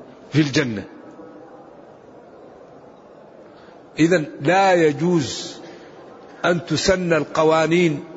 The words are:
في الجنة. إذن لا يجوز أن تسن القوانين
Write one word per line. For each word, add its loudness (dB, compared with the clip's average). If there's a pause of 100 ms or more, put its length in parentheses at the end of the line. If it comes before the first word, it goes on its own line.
(320)
في 2
الجنة. -2 (3250)
إذن 2 (140)
لا 4
يجوز 0 (840)
أن -2
تسن 0
القوانين 2 (120)